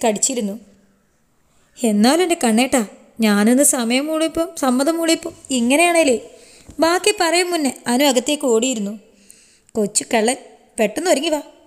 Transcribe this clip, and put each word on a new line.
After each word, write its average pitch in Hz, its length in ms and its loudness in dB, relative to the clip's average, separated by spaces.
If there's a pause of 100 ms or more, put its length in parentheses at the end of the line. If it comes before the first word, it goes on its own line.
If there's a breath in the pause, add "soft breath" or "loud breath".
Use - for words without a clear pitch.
കടിച്ചിരുന്നു. 214 520 -2 (1300)
എന്നാലും 240 400 2
എൻ്റെ 339 200 0
കണ്ണേട്ടാ, 233 420 2 (340)
ഞാനൊന്ന് 220 440 2
സമയം 262 420 0
മൂളിയപ്പം, 320 520 -2
സമ്മതം 277 400 0
മൂളിയപ്പം 330 340 -2 (200)
ഇങ്ങനെയാണേലേ. 277 680 2 (600 loud breath)
ബാക്കി 359 420 2
പറയും 349 300 0
മുന്നേ 302 200 0 (160)
അനു 247 160 0
അകത്തേക്ക് 285 440 0
ഓടിയിരുന്നു. 226 520 -2 (720 soft breath)
"കൊച്ചു 208 420 -4
കള്ളൻ, 233 240 0 (420)
പെട്ടെന്ന് 294 320 0
ഒരുങ്ങി 294 180 0
വാ, 294 120 -2 (260)